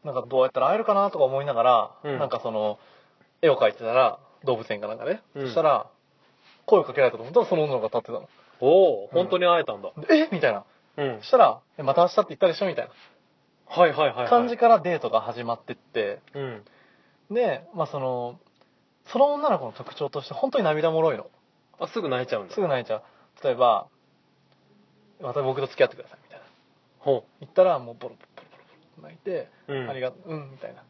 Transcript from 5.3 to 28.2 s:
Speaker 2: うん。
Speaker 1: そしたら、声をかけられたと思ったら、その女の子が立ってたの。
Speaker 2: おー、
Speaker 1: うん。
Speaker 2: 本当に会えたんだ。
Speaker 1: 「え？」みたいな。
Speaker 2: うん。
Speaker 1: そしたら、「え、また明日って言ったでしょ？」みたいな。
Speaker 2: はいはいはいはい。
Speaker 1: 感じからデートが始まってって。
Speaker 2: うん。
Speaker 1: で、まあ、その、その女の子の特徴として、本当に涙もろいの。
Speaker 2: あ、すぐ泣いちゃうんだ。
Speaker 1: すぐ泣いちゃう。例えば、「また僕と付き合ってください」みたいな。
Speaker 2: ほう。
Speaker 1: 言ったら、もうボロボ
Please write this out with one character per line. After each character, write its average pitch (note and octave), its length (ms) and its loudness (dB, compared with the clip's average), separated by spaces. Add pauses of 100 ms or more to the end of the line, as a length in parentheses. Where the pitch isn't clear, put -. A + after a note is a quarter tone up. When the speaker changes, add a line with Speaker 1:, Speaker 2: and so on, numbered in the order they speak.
Speaker 2:
う C#3 80 -10
ん。 C3 40 -6
Speaker 1:
そ B2 40 -6
し A2 40 -12
た E3 80 0
ら、 C#3 280 2 (760)
声 G3 140 6
を - 40 -6
か B2+ 100 -12
け D3 60 0
ら B2+ 60 6
れ - 40 4
た - 60 -12
と A2 80 -14
思 C3+ 80 -16
っ - 20 -16
た G3 60 6
ら、 G3+ 60 -2
そ F#3 100 0
の D#3 80 0
女 C#3+ 100 -4
の A#2+ 60 -4
子 A2 80 -4
が A#2+ 100 -4
立 - 0 -
っ - 40 -2
て - 40 -20
た A#2+ 60 -10
の。 - 160 -10 (320)
Speaker 2:
お C#3+ 460 4
ー、 - 0 -
Speaker 1:
う - 0 -
ん。 - 20 -20
Speaker 2:
本 F3 220 -2
当 F3+ 80 0
に F3 80 2
会 E3+ 160 4
え - 20 -4
た G#2+ 120 -8
ん G2 60 -16
だ。 F#2 80 -10 (200)
Speaker 1:
「え？」 D#4 220 4
み E3+ 80 -4
た C#3 100 2
い - 20 -2
な。 G2+ 120 -6 (320)
Speaker 2:
う D3 80 -4
ん。 A#2+ 140 -4
Speaker 1:
そ G#2+ 60 -18
し - 60 -8
た B3 80 6
ら、 C#3 220 6 (160)
「え、 D3+ 60 -12
ま C3+ 120 0
た F3 80 4
明 F3 60 4
日 - 40 -4
っ - 40 -18
て G3+ 120 0
言 D3+ 80 -14
っ - 20 -20
た F#3+ 80 4
で E3 80 2
し - 80 -6
ょ？」 G3 60 -2
み D#3 80 -6
た A#2 60 -6
い - 20 -8
な。 - 80 -18 (760)
Speaker 2:
は F3 220 4
い C#3+ 40 0
は D3 140 0
い - 40 2
は - 40 -14
い - 20 -10
は B2 100 -4
い。 - 20 -6
Speaker 1:
感 A#3+ 200 4
じ A#3 80 -6
か A#3 120 4
ら A3+ 100 8
デ E3+ 180 -2
ー - 40 -6
ト A2 100 -6
が A2+ 100 2
始 A#2+ 220 -10
ま A#2 120 -4
っ - 80 -12
て B2+ 100 -14
っ - 40 -10
て。 - 440 -6 (140)
Speaker 2:
う C#3+ 60 -10
ん。 A#2 240 -10 (680)
Speaker 1:
で、 G3+ 440 -2
ま E3 100 -4
あ、 - 20 -4
そ C#3+ 120 -10
の、 B2 400 -6 (680)
そ - 120 -6
の D4 160 4
女 D4 160 -2
の F3+ 80 0
子 C3+ 60 -8
の A2 80 -10
特 - 220 -18
徴 C#3+ 140 -6
と D3 120 -8
し - 80 -18
て、 C#3 60 -12
本 - 180 -4
当 C#4+ 60 0
に G3+ 60 0
涙 D#3 280 0
も D#3+ 100 0
ろ D#3 120 2
い - 20 -6
の。 G#2 100 -12 (520)
Speaker 2:
あ、 - 100 -8
す A3+ 120 -6
ぐ E3 80 -6
泣 B2+ 160 -2
い - 20 -8
ち A#2+ 100 -4
ゃ - 20 -4
う G2 60 -8
ん F2+ 40 -18
だ。 - 60 -18
Speaker 1:
す G#3+ 60 -4
ぐ F3+ 80 0
泣 C3 140 -2
い - 20 -10
ち - 80 -6
ゃ G#2+ 60 -4
う。 - 40 -12 (400)
例 C3+ 100 0
え - 20 -2
ば、 A#2 340 2 (1300)
「ま B2 140 -10
た C#3+ 80 -2
僕 C3 180 -2
と C3+ 60 -4
付 - 120 -16
き - 40 4
合 B2+ 40 6
っ - 40 -6
て - 60 -20
く - 60 -20
だ - 60 -20
さ - 80 -20
い」 - 80 -20
み - 40 -20
た - 80 -20
い - 20 -20
な。 - 60 -20 (540)
Speaker 2:
ほ C3+ 200 -2
う。 - 40 -10 (180)
Speaker 1:
言 C#3 80 -20
っ - 40 -20
た F#3 120 4
ら、 E3+ 140 2
も A#2+ 140 -14
う - 20 -18
ボ B2 140 -16
ロ - 80 -16
ボ - 60 -20